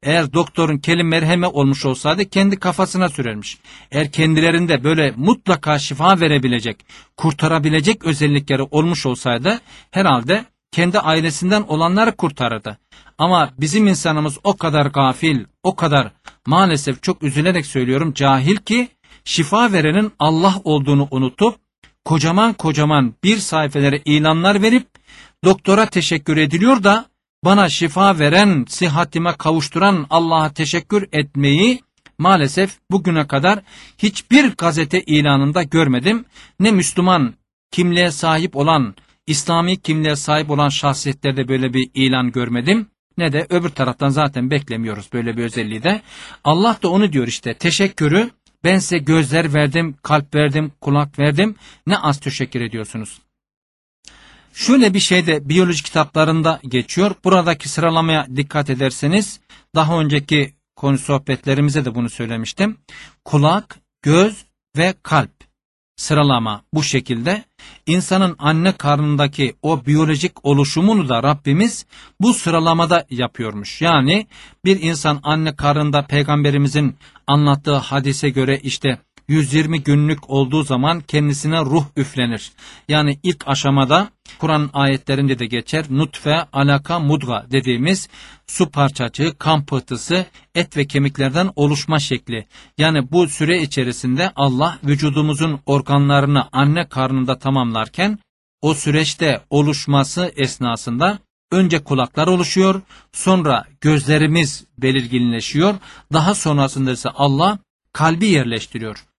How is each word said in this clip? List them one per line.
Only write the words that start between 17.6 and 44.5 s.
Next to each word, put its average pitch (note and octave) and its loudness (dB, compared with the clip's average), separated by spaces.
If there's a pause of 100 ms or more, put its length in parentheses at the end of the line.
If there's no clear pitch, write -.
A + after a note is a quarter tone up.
söylüyorum, C3+ -2
cahil C3 2
ki A#3+ -2 (360)
şifa G3 0
verenin F3+ 2
Allah E3 2
olduğunu C#3+ 2
unutup C3 0 (480)
kocaman E3+ 0
kocaman D3+ 0 (100)
bir G#3+ 2
sayfelere D3 -2
ilanlar D#3+ 2
verip A#3 2 (580)
doktora F#3+ 4
teşekkür D#3+ -2
ediliyor F3+ 2
da G#3+ 4 (380)
bana G3 4
şifa F3 2
veren, D#3 4
sıhhatime E3+ -2
kavuşturan D#3+ 0
Allah'a D#3+ 2
teşekkür E3+ -2
etmeyi D3+ 2 (380)
maalesef F3 2 (120)
bugüne E3 0
kadar F3 0 (380)
hiçbir A#3+ 2
gazete E3 -2
ilanında D3 2
görmedim. D#3+ 0 (360)
Ne G#3 4
Müslüman F3+ 2 (360)
kimliğe F3 0
sahip D#3+ -2
olan, C#3+ 0 (320)
İslami E3+ 0
kimliğe D#3 -2
sahip D3+ -2
olan D3 2
şahsiyetlerde C3+ -4
böyle C3 -2
bir B2+ 0
ilan C3 0
görmedim. B2+ 0 (320)
Ne E3 0
de D#3 -2
öbür F3 0
taraftan C#3 -2
zaten C#3 -2